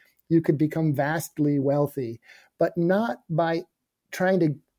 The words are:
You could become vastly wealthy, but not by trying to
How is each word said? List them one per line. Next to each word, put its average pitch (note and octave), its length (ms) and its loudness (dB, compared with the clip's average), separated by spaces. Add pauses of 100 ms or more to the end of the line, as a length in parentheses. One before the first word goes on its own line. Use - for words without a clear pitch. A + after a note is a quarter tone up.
(280)
You E3 140 4
could D#3+ 160 2
become D#3 360 0
vastly D3 680 -2
wealthy, C#3 600 -2 (400)
but E3+ 180 -2
not G3+ 520 0
by E3 320 -2 (500)
trying F#3 300 0
to D3+ 140 2 (240)